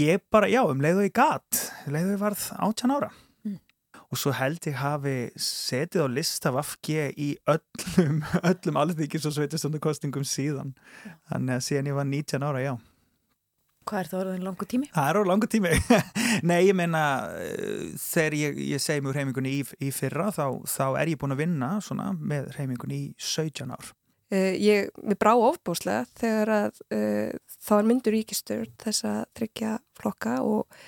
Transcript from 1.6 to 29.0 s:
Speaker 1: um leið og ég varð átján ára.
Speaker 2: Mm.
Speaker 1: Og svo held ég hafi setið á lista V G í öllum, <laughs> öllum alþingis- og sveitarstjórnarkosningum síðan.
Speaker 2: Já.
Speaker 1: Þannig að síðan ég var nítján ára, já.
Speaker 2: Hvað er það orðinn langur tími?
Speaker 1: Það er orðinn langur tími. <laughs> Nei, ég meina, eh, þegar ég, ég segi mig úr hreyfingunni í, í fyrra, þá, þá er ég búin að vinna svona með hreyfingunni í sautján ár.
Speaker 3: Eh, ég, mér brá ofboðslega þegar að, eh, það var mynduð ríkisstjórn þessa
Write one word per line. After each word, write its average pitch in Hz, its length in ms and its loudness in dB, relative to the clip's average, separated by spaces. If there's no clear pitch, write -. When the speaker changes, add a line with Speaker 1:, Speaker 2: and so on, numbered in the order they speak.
Speaker 1:
um 143 100 -4
leið 180 140 0
og 202 80 0
ég 196 80 -2
varð 208 200 -2
átján 240 380 2
ára. - 160 -2
Speaker 2:
Mm. 202 100 -6
Speaker 1:
Og 135 100 -4
svo 135 160 0
held 139 320 -2
ég 143 80 -2
hafi 139 400 -2
setið - 640 -2
á 135 80 2
lista 147 400 -2
V 139 160 -2
G 151 320 -2
í 143 160 -2
öllum, 156 760 2
<laughs> 170 180 4
öllum 151 320 0
alþingis- 156 480 -2
og 147 80 -2
sveitarstjórnarkosningum 147 880 -2
síðan. 139 480 -4
Speaker 2:
Já. 165 80 -16
Speaker 1:
Þannig 127 240 0
að 127 160 -4
síðan 143 220 0
ég 139 100 -2
var 139 80 -2
nítján 143 320 -2
ára, 143 240 0
já. 139 60 -2
Speaker 2:
Hvað 208 140 -4
er 160 60 -10
það 185 120 -4
orðinn 185 240 -6
langur 190 240 -8
tími? 262 240 -2
Speaker 1:
Það 143 160 2
er 175 80 2
orðinn 196 140 4
langur 214 180 2
tími. 196 200 2
<laughs> 214 400 0
Nei, 175 80 6
ég 196 100 6
meina, 165 260 2
eh, - 440 -4
þegar 156 400 0
ég, 147 220 0
ég 143 140 0
segi 147 180 0
mig 139 80 -2
úr 135 80 -2
hreyfingunni 135 380 -2
í, 139 80 0
í 139 140 -2
fyrra, 143 400 -2
þá, 156 80 0
þá - 140 -2
er 151 100 0
ég 151 80 0
búin 139 160 -2
að 135 80 0
vinna 151 280 0
svona - 320 -4
með 151 400 -4
hreyfingunni 135 460 -4
í 139 80 -6
sautján 147 560 -4
ár. - 160 -14
Speaker 3:
Eh, 190 320 2
ég, 208 300 4
mér 202 160 0
brá 208 160 4
ofboðslega 226 720 2
þegar 220 320 2
að, 214 300 0
eh, - 380 0
það - 240 4
var 220 100 4
mynduð 233 280 4
ríkisstjórn 220 640 -4
þessa 208 300 -2